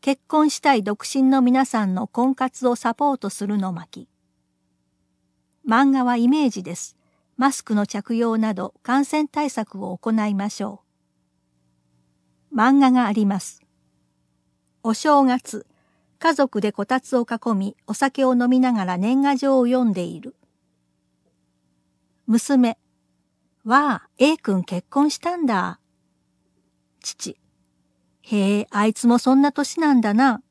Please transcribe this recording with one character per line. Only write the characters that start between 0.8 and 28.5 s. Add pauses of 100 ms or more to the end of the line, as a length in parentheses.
独
身
の
皆
さ
ん
の
婚
活
を
サ
ポ
ー
ト
す
る
の
巻。 (1600)
漫
画
は
イ
メ
ー
ジ
で
す。 (420)
マ
ス
ク
の
着
用
な
ど
感
染
対
策
を
行
い
ま
し
ょ (1700)
う。
漫
画
が
あ
り
ま
す。 (1200)
お
正
月、 (540)
家
族
で
こ
た
つ
を
囲
み、 (120)
お
酒
を
飲
み
な
が
ら
年
賀
状
を
読
ん
で
い
る。 (1900)
娘、 (880)
「わ
あ、
A
君
結
婚
し
た
ん
だ。」 (1200)
父、 (840)
「へ